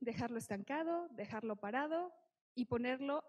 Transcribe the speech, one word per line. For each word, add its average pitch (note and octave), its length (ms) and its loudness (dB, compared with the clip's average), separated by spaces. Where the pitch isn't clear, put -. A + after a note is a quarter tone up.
dejarlo A#3 380 0
estancado, D#4+ 720 0
dejarlo G#3+ 460 -4
parado D4+ 560 0
y B3 100 2
ponerlo C4 640 2